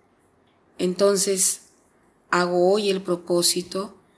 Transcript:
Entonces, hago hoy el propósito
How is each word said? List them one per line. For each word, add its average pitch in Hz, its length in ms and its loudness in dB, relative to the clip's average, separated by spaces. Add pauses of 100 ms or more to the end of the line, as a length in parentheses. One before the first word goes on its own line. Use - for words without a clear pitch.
(800)
Entonces, 190 840 0 (720)
hago 180 420 2
hoy 202 180 0
el 190 100 -2
propósito 180 960 -2 (220)